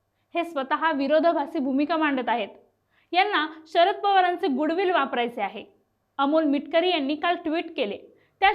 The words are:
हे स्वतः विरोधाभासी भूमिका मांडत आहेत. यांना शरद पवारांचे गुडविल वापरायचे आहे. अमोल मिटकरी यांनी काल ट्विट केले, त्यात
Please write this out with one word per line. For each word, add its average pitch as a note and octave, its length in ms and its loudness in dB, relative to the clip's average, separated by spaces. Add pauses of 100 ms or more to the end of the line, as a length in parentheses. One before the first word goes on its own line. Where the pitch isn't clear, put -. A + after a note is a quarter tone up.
(360)
हे E4+ 80 0
स्वतः D4+ 480 -2
विरोधाभासी D4+ 680 0
भूमिका C#4+ 380 0
मांडत C4+ 320 0
आहेत. A3 180 -2 (640)
यांना F4 360 2 (200)
शरद F4 280 4
पवारांचे F#4 520 2
गुडविल D#4+ 440 0
वापरायचे B3 500 -2
आहे. G3+ 240 -8 (520)
अमोल D4+ 260 2
मिटकरी D4+ 460 0
यांनी D4+ 260 -2
काल F4 200 0
ट्विट E4+ 300 -4 (100)
केले, G3+ 220 -4 (420)
त्यात G4+ 160 4